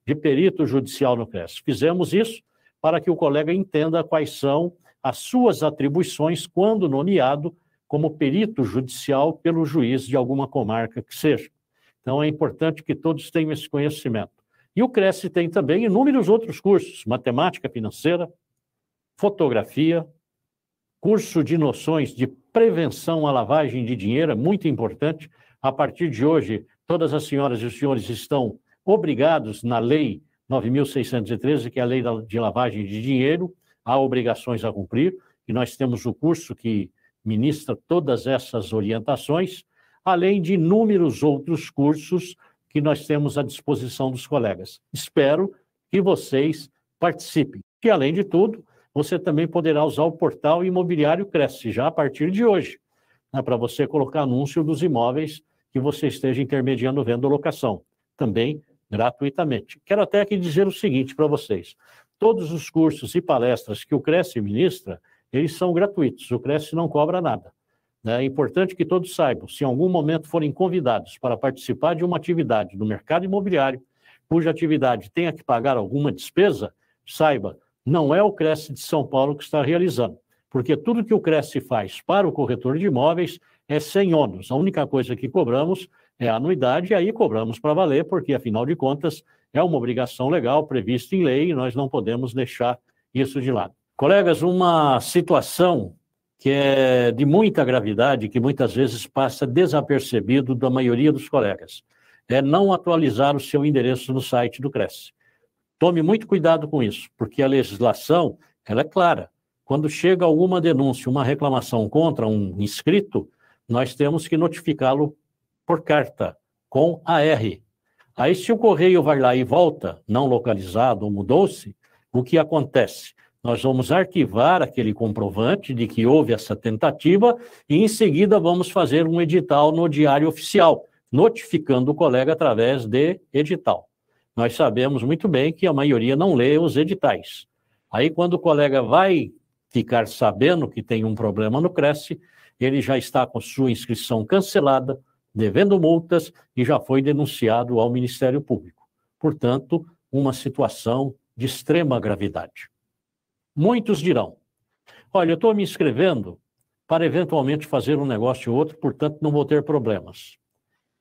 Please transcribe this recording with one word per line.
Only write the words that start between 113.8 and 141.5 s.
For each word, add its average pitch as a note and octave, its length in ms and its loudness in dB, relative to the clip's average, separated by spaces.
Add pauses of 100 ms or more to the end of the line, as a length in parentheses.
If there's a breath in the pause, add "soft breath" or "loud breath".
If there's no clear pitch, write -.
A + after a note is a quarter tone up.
temos D3+ 320 0
que D#3+ 100 0
notificá-lo D3+ 800 0 (480)
por E3+ 180 0
carta, A#2+ 540 -2 (320)
com D#3+ 340 2
A E3 180 2
R. C3 400 0 (540)
Aí, C#3 180 2
se F3+ 180 -2
o A3+ 60 2
correio F#3 460 6
vai C#3+ 160 4
lá B2+ 160 4
e B2+ 80 2
volta, C#3+ 640 2
não B2 180 2
localizado A2 800 0
ou G#2 60 -4
mudou-se, G#2+ 640 0 (360)
o B2 120 0
que D#3+ 140 2
acontece? D3+ 760 0 (280 soft breath)
Nós A#2+ 200 -2
vamos B2+ 300 0
arquivar D#3+ 720 2
aquele A2 320 -2
comprovante A2 800 -2
de A#2 140 -2
que A2+ 180 0
houve B2 280 4
essa G#2+ 220 -6
tentativa E3 800 2 (320 loud breath)
e, D3 80 2
em G#3+ 100 4
seguida, G#3 500 4
vamos F3 320 0
fazer D#3 380 2
um E3 140 0
edital D#3 500 2
no E3 160 2
Diário D3 400 4
Oficial, E3 560 4 (260 soft breath)
notificando D3+ 800 2
o D3 40 0
colega C#3+ 380 2
através B2+ 520 2
de D3 360 0 (100)
edital. C#3+ 560 0 (480)
Nós A#2 200 0
sabemos B2+ 480 2
muito D#3+ 240 -2
bem D3+ 260 2
que F#3 140 -2
a E3 60 2
maioria C3+ 420 2
não F3+ 180 2
lê C#3 240 4
os D#3 180 0
editais. D3+ 720 -2 (440)
Aí, C#3 180 2
quando F3 240 0
o F3 60 0
colega D3 420 2
vai D#3 500 2 (380)
ficar A2+ 380 0
sabendo B2+ 600 0
que - 140 -10
tem A2 240 -2
um A2 80 -2
problema A2 480 -2